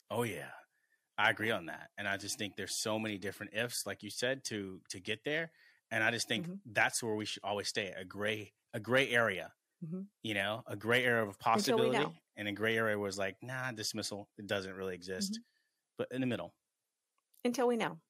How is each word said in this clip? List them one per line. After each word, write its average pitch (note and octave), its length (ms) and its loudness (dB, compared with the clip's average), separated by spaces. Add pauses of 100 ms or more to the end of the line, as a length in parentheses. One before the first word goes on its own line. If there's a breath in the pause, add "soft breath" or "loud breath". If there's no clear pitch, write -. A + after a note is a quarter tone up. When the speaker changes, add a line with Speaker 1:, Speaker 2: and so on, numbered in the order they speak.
Speaker 1:
Oh, A2+ 140 0
yeah. E2 260 -4 (680)
I G#2+ 120 8
agree A2 220 2
on F2+ 160 -2
that. D2+ 300 -10
And G#2 100 -4
I G2 100 0
just G2 200 -6
think G#2 180 -6
there's F#2 260 -6
so A2 180 0
many G#2+ 180 -2
different G2 380 -8
ifs, A#2+ 300 -2
like G2 180 -6
you G#2 60 -8
said, C3 360 -2
to, G2 440 -4
to G2+ 100 -10
get G#2+ 240 -4
there. D#3+ 280 -2 (400 soft breath)
And A2+ 120 2
I A2+ 80 4
just A#2 160 -2
think A2 180 0
Speaker 2:
Mm-hmm. B2 280 -10
Speaker 1:
that's A#2 300 4
where A2 120 0
we G#2+ 100 -2
should - 180 -8
always G2 240 -2
stay, G2 280 -2
a F#2+ 100 -10
gray, G2+ 480 -4 (200)
a B2+ 60 -4
gray A#2+ 300 4
area, A2 420 2 (340)
Speaker 2:
Mm-hmm. F3 160 -6 (220)
Speaker 1:
you A2 100 -2
know, G#2 320 0
a G#2+ 120 -8
gray A#2 260 4
area A#2+ 180 6
of G#2+ 60 2
Speaker 2:
Until F#2+ 100 -8
we - 60 -18
Speaker 1:
possibility A#2+ 560 6
Speaker 2:
know. - 140 0 (240)
Speaker 1:
and G#2 100 -2
a G2+ 60 0
gray A2 240 2
area A2 200 2
where G2+ 120 0
it's F#2+ 100 -6
like, F#2+ 240 0
"Nah, B2+ 300 -6
dismissal, G#2 640 -6
it G#2 100 -10
doesn't F#2+ 260 0
really F#2+ 220 -4
exist." F#2+ 380 -4
Speaker 2:
Mm-hmm. A3+ 80 -8 (580)
Speaker 1:
But B2 120 0
in C3 100 -2
the C3 60 0
middle. F2 280 -4 (880)
Speaker 2:
Until B3 240 2
we A#3+ 100 4
know. E3 220 -2 (100)